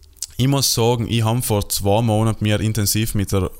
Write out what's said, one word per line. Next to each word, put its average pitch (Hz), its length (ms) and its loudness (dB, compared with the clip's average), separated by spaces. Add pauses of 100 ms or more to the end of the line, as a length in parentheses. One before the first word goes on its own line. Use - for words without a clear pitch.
(380)
ich 123 100 2
muss 139 260 0
sagen, 117 360 2
ich 113 140 0
hab 117 200 0
vor 101 240 -2
zwei 98 340 0
Monaten 110 420 0
mir 104 160 2
intensiv 107 560 -2
mit 98 160 -2
der 95 180 0 (100)